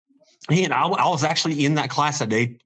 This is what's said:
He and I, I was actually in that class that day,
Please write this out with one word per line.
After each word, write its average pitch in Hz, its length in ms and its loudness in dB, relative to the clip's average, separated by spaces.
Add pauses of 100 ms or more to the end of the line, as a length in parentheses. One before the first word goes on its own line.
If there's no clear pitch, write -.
(500)
He 175 140 4
and 151 100 0
I, 127 100 2
I 165 260 0
was 151 160 0
actually 156 400 0
in 151 100 2
that 131 140 -2
class 143 300 -2
that 110 100 -4
day, 120 360 0